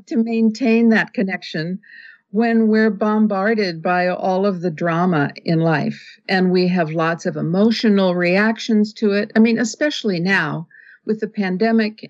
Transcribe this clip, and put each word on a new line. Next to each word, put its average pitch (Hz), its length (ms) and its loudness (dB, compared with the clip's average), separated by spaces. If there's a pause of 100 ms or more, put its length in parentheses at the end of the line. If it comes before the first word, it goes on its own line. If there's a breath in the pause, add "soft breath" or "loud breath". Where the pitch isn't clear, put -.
to 294 100 -6
maintain 226 720 2
that 196 240 0
connection 180 640 -6 (520 loud breath)
when 226 360 2
we're 220 220 4
bombarded 208 920 0
by 180 240 0
all 190 400 0
of 185 140 -2
the 175 100 -2
drama 165 580 0 (160)
in 165 140 2
life - 580 -2 (100)
and 185 240 2
we 180 160 2
have 175 220 0
lots 165 380 -4
of 156 100 -4
emotional 190 800 2
reactions 208 760 0
to 214 200 -2
it. 208 240 -2
I 226 40 4
mean, 226 200 4
especially 233 600 -4
now 165 480 -2 (380 loud breath)
with 220 140 -2
the 214 80 -6
pandemic 214 840 -2